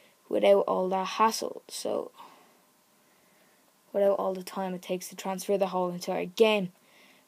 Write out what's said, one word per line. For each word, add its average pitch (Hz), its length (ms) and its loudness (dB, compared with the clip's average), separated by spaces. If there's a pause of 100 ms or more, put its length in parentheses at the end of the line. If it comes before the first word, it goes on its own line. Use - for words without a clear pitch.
(280)
without 202 400 6
all 185 220 0
that 190 160 -2 (120)
hassle. - 480 0
So, - 460 -6 (1800)
without 202 280 2
all 190 140 -2
the 185 100 -8
time 190 280 -6
it 180 100 -8
takes 180 260 -6
to 190 80 -16
transfer 190 420 -2
the 190 100 0
whole 180 220 -2
entire 175 360 -6
game. 202 440 2 (580)